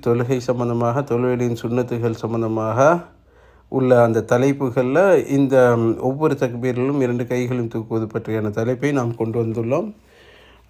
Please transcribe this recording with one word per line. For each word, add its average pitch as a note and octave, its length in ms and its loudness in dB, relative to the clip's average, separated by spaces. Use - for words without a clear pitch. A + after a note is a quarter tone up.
தொழுகை A#2+ 320 0
சம்பந்தமாக, A#2+ 640 -2
தொழுகையின் B2 600 0
சுன்னத்துகள் A#2+ 500 -2
சம்பந்தமாக A2+ 920 0
உள்ள B2+ 360 4
அந்த A2+ 240 2
தலைப்புகள்ல C#3 1000 2
இந்த, C3 500 4
ம், A2+ 220 2
ஒவ்வொரு C#3 400 0
தக்பீரிலும் B2+ 640 -2
இரண்டு B2 260 -2
கைகளும் B2 400 -4
தூக்குவது A2+ 380 -4
பற்றியான A2 440 -4
தலைப்பை A#2+ 420 -2
நாம் A#2+ 240 -2
கொண்டு A2+ 280 -2
வந்துள்ளோம். A#2+ 520 -4